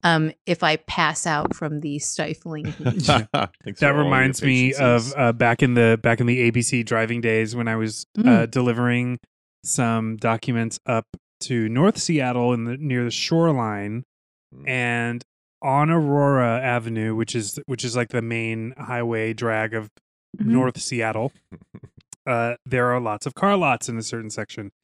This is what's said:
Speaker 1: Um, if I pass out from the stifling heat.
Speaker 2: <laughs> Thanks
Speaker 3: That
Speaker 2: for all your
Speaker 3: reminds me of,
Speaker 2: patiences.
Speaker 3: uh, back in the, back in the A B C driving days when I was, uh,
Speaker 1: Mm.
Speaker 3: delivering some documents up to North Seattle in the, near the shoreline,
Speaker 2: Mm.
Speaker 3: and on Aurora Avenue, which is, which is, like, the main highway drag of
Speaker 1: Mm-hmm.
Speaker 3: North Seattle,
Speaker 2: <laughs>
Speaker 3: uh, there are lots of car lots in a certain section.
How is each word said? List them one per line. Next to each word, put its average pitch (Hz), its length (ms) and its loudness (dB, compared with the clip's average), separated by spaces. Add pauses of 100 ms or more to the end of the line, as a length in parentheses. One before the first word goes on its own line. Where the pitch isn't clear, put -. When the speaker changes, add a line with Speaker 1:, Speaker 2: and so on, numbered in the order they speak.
Speaker 1:
Um, 160 280 2 (140)
if 175 160 -2
I 156 140 2
pass 156 500 -2
out 151 300 -2
from 151 240 -6
the 147 180 -6
stifling 156 680 -8
heat. 151 100 -8
Speaker 2:
<laughs> 151 80 -14 (180)
Thanks 123 60 0
Speaker 3:
That 120 220 2 (500)
Speaker 2:
for 151 80 2
all 139 80 4
your 147 80 2
Speaker 3:
reminds 131 400 2
me 131 320 4
of, 120 260 4
Speaker 2:
patiences. 127 160 -6
Speaker 3:
uh, 120 160 4
back 117 300 4
in 127 100 4
the, 113 280 6
back 117 200 2
in 120 60 2
the 123 140 2
A 117 100 4
B 120 100 0
C 120 220 0
driving 113 360 0
days 110 360 0
when 120 120 -2
I 113 100 -2
was, 110 280 -4 (140)
uh, - 20 0
Speaker 1:
Mm. 170 300 4
Speaker 3:
delivering 123 680 0 (440)
some 113 540 -2
documents 113 680 -2
up 117 220 -2 (340)
to 117 260 -2
North 135 300 2
Seattle 123 560 0
in 117 120 -2
the, 120 120 -6
near 131 260 -2
the 120 80 -2
shoreline, 117 920 0 (500)
Speaker 2:
Mm. 139 160 -10
Speaker 3:
and 120 540 -2 (400)
on 143 260 2
Aurora 143 720 4
Avenue, 113 540 -2
which 110 200 -4
is, 110 300 -6
which 123 180 -6
is, 120 140 -4
like, 120 120 -2
the 123 120 -2
main 113 560 -6
highway 113 560 -4
drag 110 400 -2
of 110 160 -6 (500)
Speaker 1:
Mm-hmm. 113 140 2
Speaker 3:
North 127 260 2
Seattle, 113 520 -4 (200)
Speaker 2:
<laughs> - 760 -18
Speaker 3:
uh, 120 280 0 (100)
there 123 280 2
are 127 60 0
lots 110 260 -6
of 139 80 -6
car 202 240 2
lots 139 320 0
in 117 80 -4
a 113 60 -6
certain 113 260 -8
section. 104 400 -10 (140)